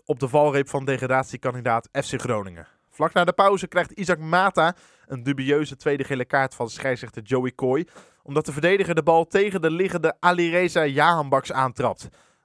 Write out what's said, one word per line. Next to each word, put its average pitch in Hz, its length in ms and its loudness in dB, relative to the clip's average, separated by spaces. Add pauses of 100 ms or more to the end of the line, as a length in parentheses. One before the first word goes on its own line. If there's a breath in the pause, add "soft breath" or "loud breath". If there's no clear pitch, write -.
op 151 160 -4
de 135 80 -2
valreep 139 400 2
van 135 160 -6
degradatiekandidaat 127 1080 -2
F 139 160 -4
C 131 120 -6
Groningen. 98 460 -6 (240)
Vlak 156 220 -2
na 180 120 2
de 175 80 2
pauze 196 340 2
krijgt 175 240 -2
Isaac 175 280 -2
Mata 170 560 2 (320 soft breath)
een 127 160 -10
dubieuze 139 540 -2
tweede 143 280 -2
gele 131 200 -4
kaart 135 300 0
van 117 160 -6
scheidsrechter 120 520 -6
Joey 127 320 -2
Coy, 135 320 0 (360 loud breath)
omdat 147 240 -4
de 156 60 -8
verdediger 170 420 2
de 156 80 2
bal 165 240 4
tegen 196 360 0
de 160 80 0
liggende 170 500 0
Alireza 175 640 2
Jahanbaks 143 640 2
aantrapt. 127 560 -2 (360 soft breath)